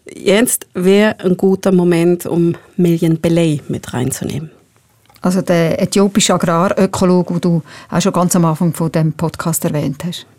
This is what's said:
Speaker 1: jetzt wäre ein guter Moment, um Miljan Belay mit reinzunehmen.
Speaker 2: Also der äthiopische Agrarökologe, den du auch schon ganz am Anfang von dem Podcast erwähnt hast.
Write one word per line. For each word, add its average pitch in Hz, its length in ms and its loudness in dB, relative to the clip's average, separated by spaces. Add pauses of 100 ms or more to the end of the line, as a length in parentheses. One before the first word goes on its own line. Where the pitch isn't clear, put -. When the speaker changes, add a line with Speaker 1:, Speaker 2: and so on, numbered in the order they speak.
(140)
Speaker 1:
jetzt - 600 0
wäre 202 460 2
ein 180 160 0
guter 190 360 0
Moment, 175 560 2
um 170 280 0 (220)
Miljan 165 420 2
Belay 165 480 0
mit - 260 -8
reinzunehmen. 135 580 -6 (720)
Speaker 2:
Also 185 200 0
der 165 400 0
äthiopische 196 540 2
Agrarökologe, 180 1000 0
den 170 80 -4
du 170 220 0 (260)
auch 175 120 -2
schon 190 120 0
ganz 175 220 0
am 170 100 4
Anfang 165 280 0
von 165 180 -4
dem 160 220 0
Podcast - 520 -6
erwähnt 143 400 -4
hast. - 220 -10 (120)